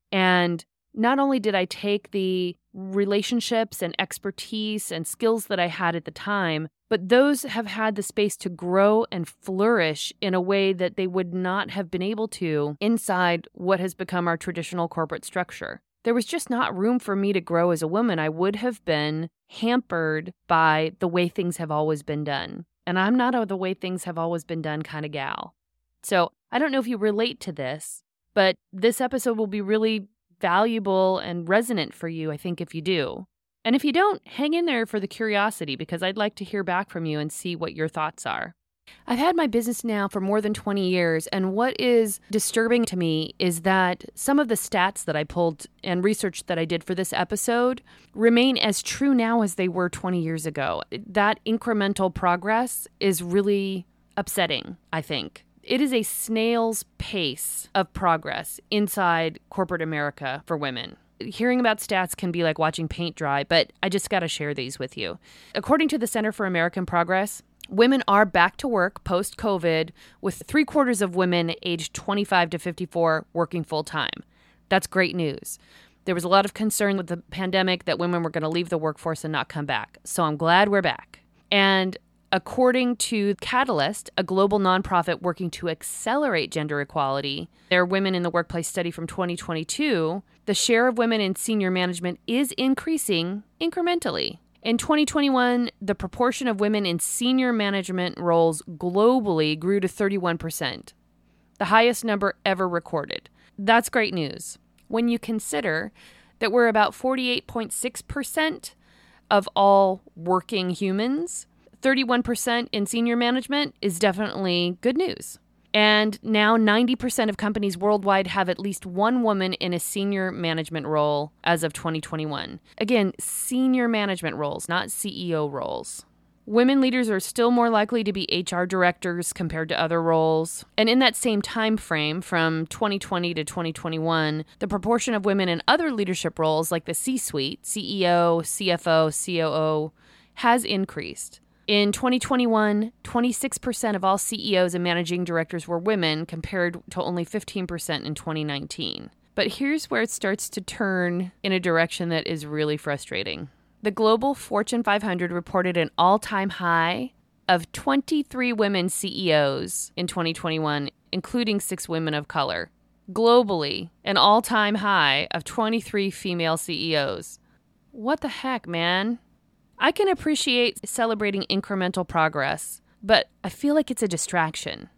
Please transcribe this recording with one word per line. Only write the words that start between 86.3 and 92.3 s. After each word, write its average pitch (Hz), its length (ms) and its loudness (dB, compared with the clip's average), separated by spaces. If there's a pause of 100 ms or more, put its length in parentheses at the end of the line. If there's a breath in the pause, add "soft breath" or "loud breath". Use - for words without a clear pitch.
gender 151 320 -2
equality, 143 640 -4 (220 soft breath)
their 180 160 4
Women 190 280 0
in 175 100 0
the 170 60 -2
Workplace 170 380 -2
study 170 220 -2
from 165 160 -8
twenty 175 300 -4
twenty-two, 170 880 -2 (220 soft breath)
the 214 80 0
share 233 340 4
of 240 120 2
women 226 240 2
in 190 120 0
senior 208 360 0
management 180 560 -2
is 247 320 0